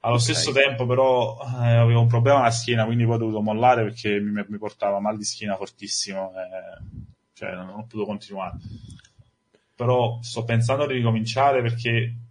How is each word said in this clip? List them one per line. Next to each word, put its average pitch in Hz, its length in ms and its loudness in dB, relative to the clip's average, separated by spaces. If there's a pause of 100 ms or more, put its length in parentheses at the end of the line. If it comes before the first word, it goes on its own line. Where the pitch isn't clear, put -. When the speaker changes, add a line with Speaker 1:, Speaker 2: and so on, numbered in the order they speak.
Speaker 1:
Allo 117 160 0
Speaker 2:
Ok. 117 40 4
Speaker 1:
stesso 143 320 0
tempo, 135 340 2
però, 127 560 2
eh, 123 320 0
avevo 117 280 6
un 117 40 6
problema 120 340 4
alla 117 100 6
schiena, 117 340 0
quindi 117 200 0
poi 117 100 2
ho 113 40 -2
dovuto 110 240 -2
mollare 117 400 4
perché 104 380 -2
mi, 104 280 -4
mi 104 100 -10
portava 101 420 -4
mal 107 160 -2
di 104 80 -10
schiena 104 320 -6
fortissimo, 95 800 -8
eh, 92 500 -12 (480)
cioè, 98 220 -12
non 92 160 -12
ho 104 120 -14
potuto 107 220 -8
continuare. 98 520 -10 (1160)
Però 123 480 0
sto - 220 -8
pensando 117 420 2
di 131 80 -4
ricominciare 123 680 2
perché 117 540 -2 (160)